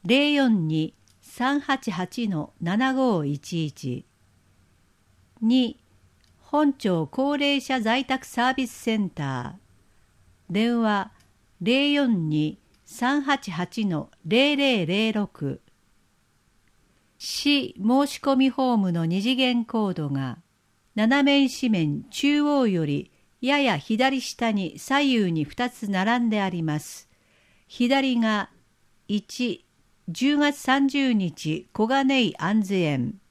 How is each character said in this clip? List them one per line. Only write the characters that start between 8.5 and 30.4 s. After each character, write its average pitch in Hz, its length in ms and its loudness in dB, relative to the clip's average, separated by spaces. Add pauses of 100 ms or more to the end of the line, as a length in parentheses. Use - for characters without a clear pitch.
ビ 262 140 -2
ス - 40 -12
セ 220 260 -2
ン 196 100 -2
タ 139 480 -6 (920)
ー。 - 20 -6
電 233 300 2
話、 208 280 0 (520)
零 269 280 2
四 240 380 2
二 151 300 0 (260)
三 277 380 -2
八 269 280 -2
八 180 360 -4
の 160 240 -4 (160)
零 262 280 2
零 262 300 2
零 208 280 0
六。 185 500 -4 (1500)
市 - 640 -2
申 254 280 2
し - 120 -8
込 277 180 0
み 262 140 4
ホ 254 240 0
ー - 20 2
ム 190 160 0
の 165 140 0
二 180 160 0
次 247 120 0
元 247 300 0
コ 220 240 -2
ー 180 60 -4
ド 147 160 -4
が、 135 320 -6 (520)
斜 233 280 2
め 277 260 4
四 - 220 -2
面 156 400 0
中 294 320 2
央 285 240 2
よ 175 180 0
り 147 260 -4 (300)
や 277 200 0
や 220 180 0
左 254 420 0
下 233 320 -4
に 196 260 -4
左 269 200 -2
右 240 340 2
に 156 120 0
二 240 260 -4
つ 214 200 -10
並 208 320 0
ん 233 60 0
で 214 140 0
あ 190 80 -2
り 175 120 -4
ま 151 180 -2
す。 - 280 -20 (580)
左 262 520 0
が、 220 320 -2 (580)
一、 208 560 -6 (440)
十 269 280 0
月 294 220 2